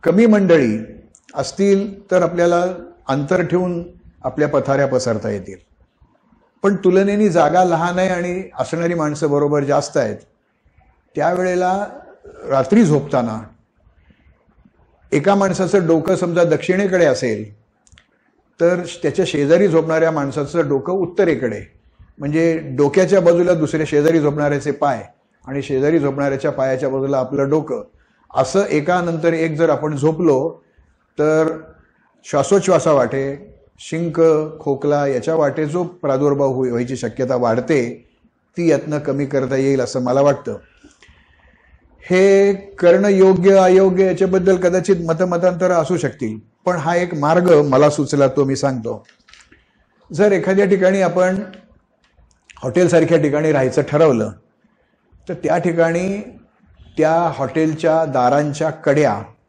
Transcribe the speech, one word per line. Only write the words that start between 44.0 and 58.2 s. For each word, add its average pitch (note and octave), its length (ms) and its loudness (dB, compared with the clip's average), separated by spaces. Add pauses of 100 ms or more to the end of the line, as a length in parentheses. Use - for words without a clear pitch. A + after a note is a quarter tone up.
याच्याबद्दल F#3 520 2
कदाचित F3+ 380 0 (100)
मतमतांतरं F3+ 680 0
असू F3 240 0
शकतील, A#2 420 -6 (260)
पण F3+ 100 -2
हा E3 200 -2
एक F3 200 -2
मार्ग D#3+ 500 4
मला C3+ 240 4
सुचला, C#3 380 0
तो C3+ 160 0
मी C3+ 120 -2
सांगतो. A2+ 520 -6 (1080)
जर G3+ 180 2
एखाद्या F#3+ 340 2
ठिकाणी F#3+ 360 2
आपण F3+ 340 0 (1300)
हॉटेलसारख्या E3 540 2
ठिकाणी D3+ 340 0
राहायचं C3+ 300 0
ठरवलं, C#3 500 2 (960)
तर F3+ 40 -6
त्या D#3+ 240 -2
ठिकाणी F3 640 -2 (760)
त्या D#3+ 360 2
हॉटेलच्या D#3 720 -2
दारांच्या C#3+ 640 0